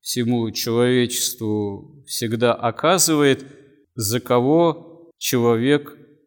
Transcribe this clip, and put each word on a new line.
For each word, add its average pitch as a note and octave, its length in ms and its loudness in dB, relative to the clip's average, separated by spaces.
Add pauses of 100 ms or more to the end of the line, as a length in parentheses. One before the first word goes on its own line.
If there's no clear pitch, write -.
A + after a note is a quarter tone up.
всему A#2 500 -2
человечеству A#2 1600 -2
всегда A#2 480 -2
оказывает, D3 880 2 (520)
за A2+ 240 -2
кого D3 960 0
человек A#2+ 800 0 (300)